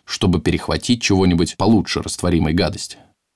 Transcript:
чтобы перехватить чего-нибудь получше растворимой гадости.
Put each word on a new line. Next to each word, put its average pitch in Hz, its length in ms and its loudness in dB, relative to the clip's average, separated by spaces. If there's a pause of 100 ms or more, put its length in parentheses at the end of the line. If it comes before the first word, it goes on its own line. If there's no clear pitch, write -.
чтобы 87 340 0
перехватить 85 640 -2
чего-нибудь 90 560 2
получше 95 420 2
растворимой 82 540 -2
гадости. - 420 -2 (400)